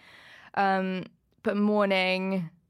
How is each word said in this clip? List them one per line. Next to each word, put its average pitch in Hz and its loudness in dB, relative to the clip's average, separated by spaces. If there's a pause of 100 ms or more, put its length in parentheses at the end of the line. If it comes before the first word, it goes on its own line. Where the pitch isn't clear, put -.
(540)
Um, 190 0 (380)
but 202 -2
morning 190 0 (200)